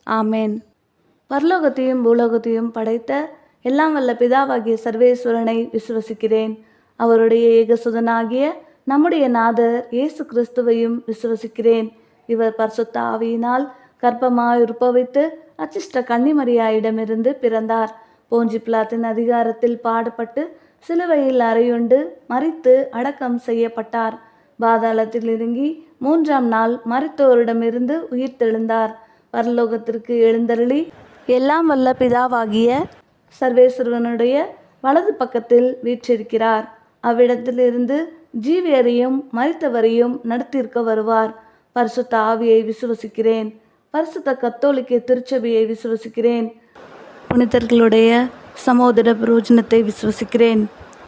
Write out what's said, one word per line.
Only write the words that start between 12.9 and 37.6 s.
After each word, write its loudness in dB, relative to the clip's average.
ஆவியினால் -4
கர்ப்பமாய் 0
உற்பவித்து 0
அச்சிஷ்ட -8
கன்னிமரியாயிடமிருந்து 0
பிறந்தார். -2
போஞ்சி 0
பிலாத்தின் -4
அதிகாரத்தில் -2
பாடுபட்டு -6
சிலுவையில் 0
அறையுண்டு 2
மரித்து 2
அடக்கம் -6
செய்யப்பட்டார். -4
பாதாளத்தில் 0
இறங்கி -4
மூன்றாம் 0
நாள் 0
மரித்தோரிடமிருந்து 0
உயிர்த்தெழுந்தார். -2
பரலோகத்திற்கு -2
எழுந்தருளி 2
எல்லாம் 2
வல்ல 2
பிதாவாகிய 0
சர்வேஸ்வரனுடைய 2
வலது 2
பக்கத்தில் 0
வீற்றிருக்கிறார். -2
அவ்விடத்திலிருந்து 0